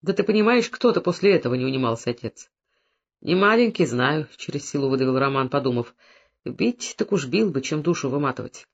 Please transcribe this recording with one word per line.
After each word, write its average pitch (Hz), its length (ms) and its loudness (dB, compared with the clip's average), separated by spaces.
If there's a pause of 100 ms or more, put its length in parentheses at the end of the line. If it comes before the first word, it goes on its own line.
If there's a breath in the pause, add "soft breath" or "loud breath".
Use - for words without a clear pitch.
«Да 190 100 -2
ты 196 100 0
понимаешь, 226 480 2
кто-то 226 300 2
после 180 340 2
этого», — 131 220 0
не 127 80 -2
унимался 127 460 -2
отец. - 380 -10 (760)
«Не 170 120 0
маленький, 208 520 4
знаю», — 131 500 0
через - 320 -8
силу 139 200 -2
выдавил 131 300 2
Роман, 135 300 0
подумав. 120 460 -2 (500 soft breath)
«Бить - 520 -4
так - 160 -4
уж 147 140 -2
бил 196 240 0
бы, 135 100 -4
чем 151 220 -4
душу 160 260 -2
выматывать». 135 640 -6